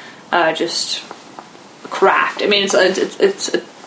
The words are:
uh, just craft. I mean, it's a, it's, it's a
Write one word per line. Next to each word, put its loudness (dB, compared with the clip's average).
uh, 2
just -4
craft. 2
I 0
mean, 2
it's 0
a, 6
it's, -2
it's 2
a -2